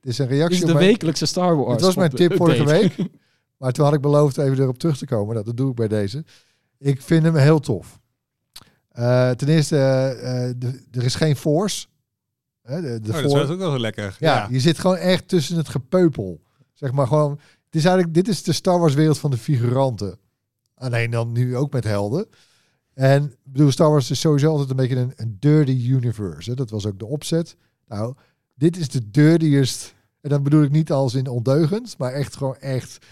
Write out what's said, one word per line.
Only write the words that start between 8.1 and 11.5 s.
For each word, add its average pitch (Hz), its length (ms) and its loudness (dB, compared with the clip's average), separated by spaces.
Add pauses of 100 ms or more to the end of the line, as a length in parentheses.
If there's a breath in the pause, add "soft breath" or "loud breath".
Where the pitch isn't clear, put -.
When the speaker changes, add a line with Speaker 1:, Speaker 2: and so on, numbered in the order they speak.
Speaker 1:
Eh, 123 420 2
ten 127 180 -2
eerste, 156 280 2
eh, 127 720 0
eh, 123 80 -6
de, 123 240 -8 (100)
er 127 140 -6
is 127 100 0
geen 156 220 0
Force. 165 500 -2 (760)